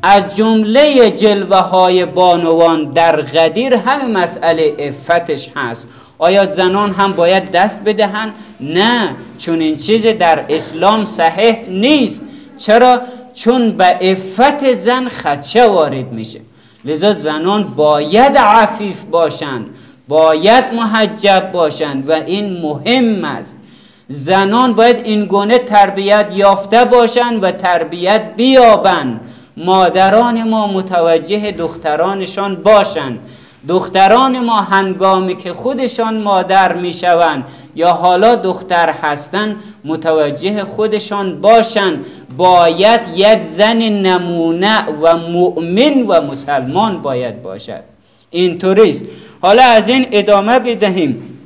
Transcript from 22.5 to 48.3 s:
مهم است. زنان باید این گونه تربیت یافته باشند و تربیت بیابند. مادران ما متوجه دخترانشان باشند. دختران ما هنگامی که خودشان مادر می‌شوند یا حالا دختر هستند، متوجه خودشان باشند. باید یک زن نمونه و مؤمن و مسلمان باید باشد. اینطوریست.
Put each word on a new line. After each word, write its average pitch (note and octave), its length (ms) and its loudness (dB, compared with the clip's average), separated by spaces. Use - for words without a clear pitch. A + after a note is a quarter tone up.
مهم F#3+ 640 -2
است. B2 320 -12
زنان F#3+ 640 0
باید A#3+ 300 4
این G#3+ 220 -2
گونه G3+ 320 0
تربیت G3+ 760 2
یافته G3 520 2
باشند A#3 580 2
و C#3+ 80 0
تربیت F3 680 -2
بیابند. G3+ 840 4
مادران F#3+ 920 2
ما A3 180 -2
متوجه F#3 840 -2
دخترانشان F3 1040 -4
باشند. E3 640 0
دختران G3 720 2
ما A#3 180 -2
هنگامی F#3+ 800 0
که F3+ 180 -12
خودشان A3+ 680 -4
مادر F#3+ 520 0
می‌شوند E3+ 720 -2
یا E3 120 0
حالا F3+ 480 2
دختر F3+ 540 -2
هستند، E3 640 -6
متوجه D#3+ 800 -2
خودشان G3+ 760 -6
باشند. G#3 640 2
باید F3+ 640 4
یک G#3 260 2
زن G3 360 -2
نمونه F#3 1080 -2
و E3 160 4
مؤمن F3 880 0
و E3+ 140 2
مسلمان C#3+ 800 -4
باید B2 420 -6
باشد. G2 400 -14
اینطوریست. F#3 760 0